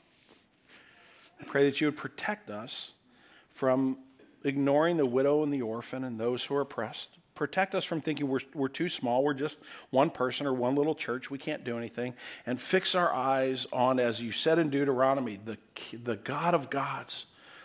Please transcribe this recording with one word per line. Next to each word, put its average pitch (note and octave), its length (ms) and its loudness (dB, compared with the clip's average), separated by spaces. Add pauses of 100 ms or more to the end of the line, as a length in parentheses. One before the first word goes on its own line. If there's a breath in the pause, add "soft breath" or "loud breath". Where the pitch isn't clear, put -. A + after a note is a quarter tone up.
(1400 soft breath)
I - 40 -16
pray C#3+ 220 4
that C#3 160 2
you D3+ 60 4
would D3 100 -2
protect - 520 -8
us G#2+ 440 -10 (560 soft breath)
from C3 480 2 (460)
ignoring C#3+ 540 4
the D3 80 4
widow C#3 380 4
and D3 100 0
the C#3 80 -2
orphan A#2 420 -6
and A#2+ 160 -6
those A#2+ 240 -2
who C#3 120 -4
are C#3+ 60 2
oppressed. - 580 -8 (160)
Protect F#3+ 400 -2
us F3+ 80 0
from E3 180 -4
thinking C#3+ 260 -2
we're, C3 120 0 (160)
we're C#3 120 0
too C3+ 220 -2
small, B2+ 340 0
we're D3 120 2
just C#3+ 240 -6 (320 loud breath)
one C#3 180 4
person B2+ 380 -2
or C3+ 60 2
one B2+ 200 0
little D3 220 2
church, B2+ 340 -6
we C#3 80 -8
can't D3+ 260 -6
do A#2+ 140 -4
anything. A#2+ 380 -6 (320 loud breath)
And B2 120 -2
fix - 360 2
our F3+ 180 2
eyes C3 580 2
on, B2+ 280 4
as A#2 200 2
you A#2 120 -4
said D#3+ 260 4
in D#3+ 140 2
Deuteronomy, C3+ 720 2
the, G#2+ 120 -6 (460)
the A#2+ 120 -2
God D3+ 400 0
of C3+ 160 0
gods, C3+ 560 -6 (380 loud breath)